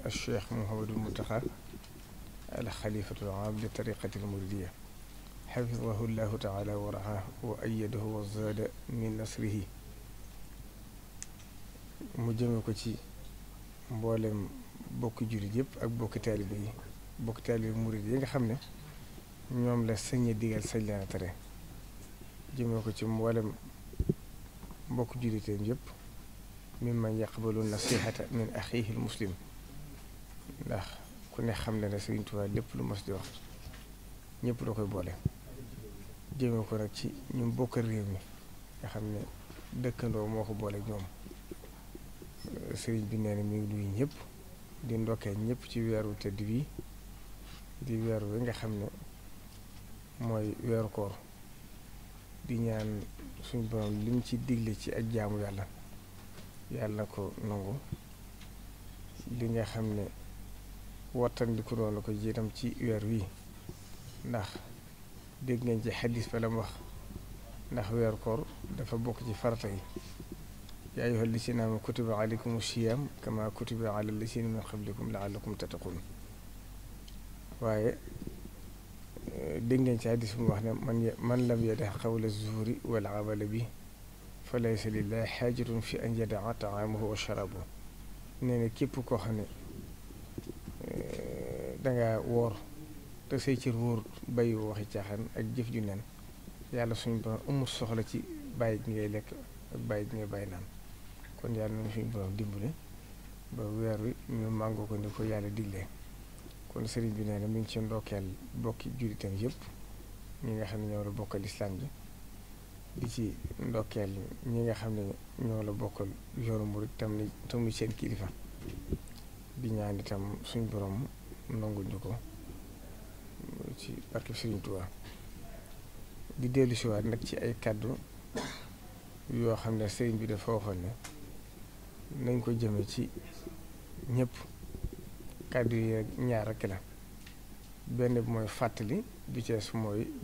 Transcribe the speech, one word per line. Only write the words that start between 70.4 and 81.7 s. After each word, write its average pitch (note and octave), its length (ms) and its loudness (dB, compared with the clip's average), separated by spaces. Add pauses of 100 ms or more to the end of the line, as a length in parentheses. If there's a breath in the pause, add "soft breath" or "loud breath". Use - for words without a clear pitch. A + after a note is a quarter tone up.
يا B2 80 2
أيها A#2 180 6
الذين A#2 380 4
آمنوا A2 260 4
كتب A#2 240 2
عليكم A2 460 4
الصيام A#2 500 4 (160)
كما A2 320 2
كتب A#2 320 0
على G#2+ 240 2
الذين A2 400 0
من A2 100 2
قبلكم A2 520 -2
لعلكم G2+ 420 0
تتقون. F2 400 -4 (1700)
Waaye, A2 360 4 (1300)
eh, D2+ 320 0
dégg B2+ 180 8
ngeen B2 200 6
ci A#2 80 2
hadiis A2+ 260 4
bu A#2 80 2
mu A2+ 80 4
wax G#2 120 4
ne, A2+ 100 2
"من A#2 340 4
ي-، A2+ 160 4
من B2 240 6
لم A#2 180 6
يدع A2 260 4 (120)